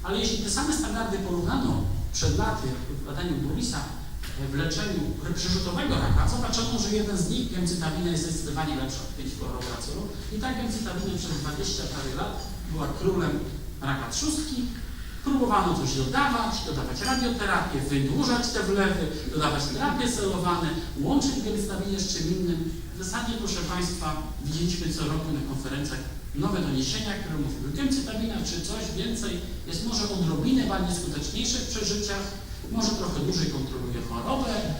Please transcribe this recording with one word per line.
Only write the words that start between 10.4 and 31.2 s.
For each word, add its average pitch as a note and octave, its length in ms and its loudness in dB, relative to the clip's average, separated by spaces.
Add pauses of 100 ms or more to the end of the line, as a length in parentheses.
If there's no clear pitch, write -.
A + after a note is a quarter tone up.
gemcytabina F#3+ 600 -2
przez D#3+ 140 -2
dwadzieścia C#3+ 520 -2 (120)
parę C3+ 200 -4
lat - 320 -4 (240)
była D3+ 160 -2
królem E3+ 520 2 (420)
raka C3+ 300 -2
trzustki. B3+ 540 0 (580)
Próbowano G#3 560 4
coś C3 140 0
dodawać, A3+ 600 2 (120)
dodawać - 360 -2
radioterapię, A#3 800 2 (100)
wydłużać A#3+ 580 2
te G3+ 160 0
wlewy, F#3 440 4 (260)
dodawać D3+ 300 2
terapie A#3+ 480 0
celowane, F3+ 580 2 (300)
łączyć B3 440 4
gemcytabinę G3 560 0
z - 180 0
czym D#3+ 100 0 (100)
innym. E3 340 0 (240)
W F#3 80 -6
zasadzie, A3+ 360 -2
proszę G3 220 -2 (120)
państwa, E3+ 500 0 (220)
widzieliśmy D#3+ 480 0
co D#3 140 0
roku D#3 240 0
na C3+ 180 0
konferencjach C3+ 500 -2 (360)
nowe F#3+ 260 2
doniesienia, C3+ 520 0
które D#3 220 -4
mówiły: - 400 -2
"Gemcytabina A3+ 600 0 (100)
czy F3 160 -2
coś - 220 -4 (140)
więcej - 420 -2 (280)
jest - 180 -2
może A3+ 240 0
odrobinę F3+ 580 4
bardziej F3+ 280 2
skuteczniejsze D#3+ 640 0